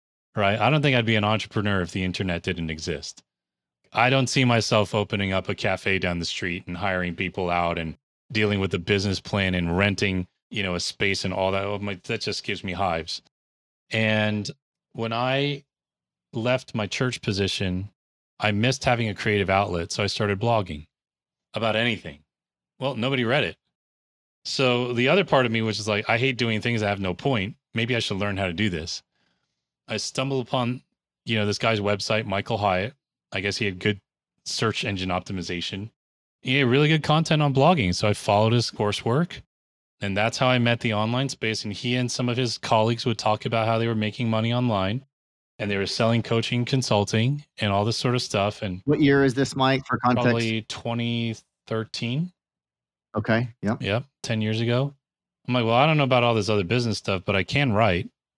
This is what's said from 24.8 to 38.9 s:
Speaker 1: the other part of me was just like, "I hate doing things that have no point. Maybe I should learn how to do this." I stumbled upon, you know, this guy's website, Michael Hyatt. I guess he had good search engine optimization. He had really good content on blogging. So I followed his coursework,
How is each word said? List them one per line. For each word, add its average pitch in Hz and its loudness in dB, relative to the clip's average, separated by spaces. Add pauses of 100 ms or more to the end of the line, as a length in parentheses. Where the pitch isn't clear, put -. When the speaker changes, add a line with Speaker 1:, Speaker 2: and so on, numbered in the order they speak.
Speaker 1:
the 123 2
other 185 4
part 135 4
of 113 0
me 113 0
was 110 0
just 104 -6
like, 107 0
"I 117 4
hate 127 0
doing 113 0
things 120 0
that 104 0
have 101 -2
no 95 -2
point. 110 -2 (200)
Maybe 117 0
I 113 0
should 107 -4
learn 101 -2
how 98 -2
to 87 -4
do 101 0
this." 85 -8 (840)
I 110 -4
stumbled 135 -4
upon, 123 -2 (420)
you 113 0
know, 104 2
this 104 0
guy's 113 2
website, 104 0
Michael 104 -2
Hyatt. 98 0 (360)
I 98 -4
guess 98 -2
he 113 -2
had 95 -4
good 104 0 (440)
search - -2
engine 95 -4
optimization. 92 -6 (500)
He 131 0
had 139 4
really 139 4
good 156 2
content 156 2
on 143 2
blogging. 131 4
So - 0
I 104 4
followed 107 4
his 120 2
coursework, 117 -2 (600)